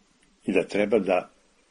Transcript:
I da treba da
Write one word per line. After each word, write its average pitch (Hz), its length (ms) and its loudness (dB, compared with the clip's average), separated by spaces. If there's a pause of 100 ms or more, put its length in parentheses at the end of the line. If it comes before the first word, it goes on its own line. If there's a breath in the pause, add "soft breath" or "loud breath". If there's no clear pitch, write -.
(460)
I 107 60 -4
da 90 120 2
treba 104 360 0
da 90 300 -2 (420)